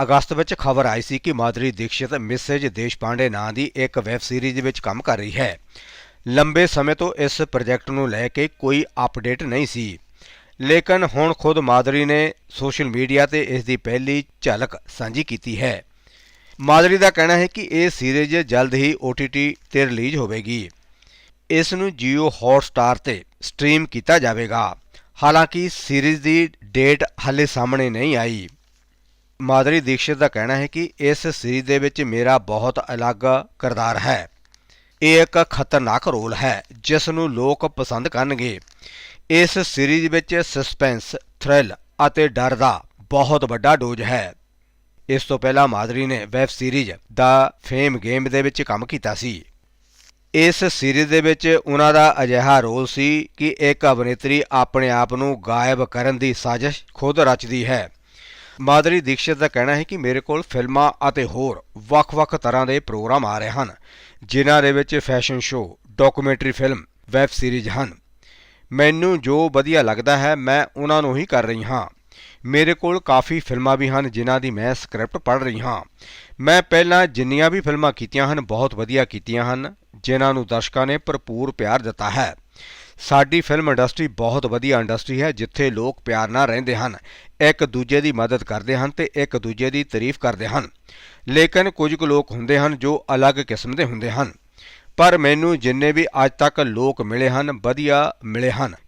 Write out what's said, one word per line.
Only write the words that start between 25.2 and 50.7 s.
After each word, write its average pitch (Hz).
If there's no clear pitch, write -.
ਹਾਲਾਂਕਿ 160
ਸੀਰੀਜ਼ 143
ਦੀ 160
ਡੇਟ 131
ਹਾਲੇ 139
ਸਾਹਮਣੇ 127
ਨਹੀਂ 127
ਆਈ। 113
ਮਾਧੁਰੀ 135
ਦੀਕਸ਼ਿਤ 131
ਦਾ 143
ਕਹਿਣਾ 120
ਹੈ 139
ਕਿ 165
ਇਸ 147
ਸੀਰੀਜ਼ 127
ਦੇ 139
ਵਿੱਚ 143
ਮੇਰਾ 123
ਬਹੁਤ 107
ਅਲੱਗ 120
ਕਿਰਦਾਰ 117
ਹੈ। 110
ਇਹ 160
ਇੱਕ 165
ਖਤਰਨਾਕ 131
ਰੋਲ 113
ਹੈ 107
ਜਿਸ 156
ਨੂੰ 160
ਲੋਕ 127
ਪਸੰਦ 123
ਕਰਨਗੇ। 123
ਇਸ 170
ਸੀਰੀਜ਼ 160
ਵਿੱਚ 165
ਸਸਪੈਂਸ, 135
ਥ੍ਰਿਲ 135
ਅਤੇ 151
ਡਰ 123
ਦਾ 104
ਬਹੁਤ 139
ਵੱਡਾ 117
ਡੋਜ਼ 120
ਹੈ। 107
ਇਸ 135
ਤੋਂ 135
ਪਹਿਲਾਂ 135
ਮਾਧੁਰੀ 117
ਨੇ 127
ਵੈੱਬ 127
ਸੀਰੀਜ਼ 127
The 127
Fame 135
Game 127
ਦੇ 135
ਵਿੱਚ 139
ਕੰਮ 110
ਕੀਤਾ 113
ਸੀ। 107
ਇਸ 165
ਸੀਰੀਜ਼ 143